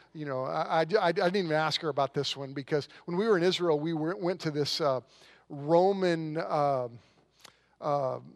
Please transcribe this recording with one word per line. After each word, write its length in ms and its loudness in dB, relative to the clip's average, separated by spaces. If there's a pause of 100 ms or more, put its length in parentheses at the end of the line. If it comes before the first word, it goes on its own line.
(140)
you 100 -10
know, 200 -4
I, 360 0
I, 0 -
I, 280 2
I 40 2
didn't 240 2
even 160 0
ask 280 0
her 80 -4
about 260 0
this 220 -4
one, 180 -10
because 340 -2 (180)
when 100 -4
we 100 2
were 100 6
in 60 2
Israel, 380 2
we 140 -2
were, 200 -2
went 280 -4
to 100 -4
this, 280 -2
uh, 200 2 (480)
Roman, 880 2
uh, 520 0 (920)
uh, 380 -2 (180)